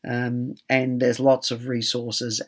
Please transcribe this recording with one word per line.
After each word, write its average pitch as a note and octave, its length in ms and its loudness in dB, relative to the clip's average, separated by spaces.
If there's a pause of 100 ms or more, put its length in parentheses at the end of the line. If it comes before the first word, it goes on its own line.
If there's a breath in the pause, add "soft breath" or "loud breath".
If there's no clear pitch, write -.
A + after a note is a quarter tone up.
um, B2 520 -2 (120)
and C3 300 2
there's B2 220 2
lots C3 320 4
of A#2+ 160 -6
resources A#2+ 800 -4